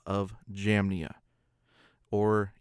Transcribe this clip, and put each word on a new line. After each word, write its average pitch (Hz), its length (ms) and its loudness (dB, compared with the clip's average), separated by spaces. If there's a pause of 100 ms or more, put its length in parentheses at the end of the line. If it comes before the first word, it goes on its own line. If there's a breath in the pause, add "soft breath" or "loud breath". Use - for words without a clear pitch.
of 98 280 -2 (160)
Jamnia, 98 640 0 (920 soft breath)
or 104 500 2